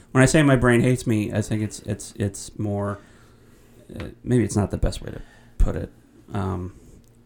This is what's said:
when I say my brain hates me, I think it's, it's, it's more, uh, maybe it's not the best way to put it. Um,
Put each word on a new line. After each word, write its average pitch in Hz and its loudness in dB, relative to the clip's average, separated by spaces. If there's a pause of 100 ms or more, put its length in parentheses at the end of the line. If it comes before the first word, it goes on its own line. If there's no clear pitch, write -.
(120)
when 131 4
I 131 6
say 156 4
my 143 6
brain 120 4
hates 127 0
me, 107 0
I 107 0
think 107 -4
it's, - -8
it's, - -10
it's - -6
more, 101 -4 (1000)
uh, - -10 (140)
maybe 120 2
it's 98 -2
not 101 0
the - -6
best - -2
way - -12
to - -14 (360)
put - 4
it. - -8 (420)
Um, 92 -4 (500)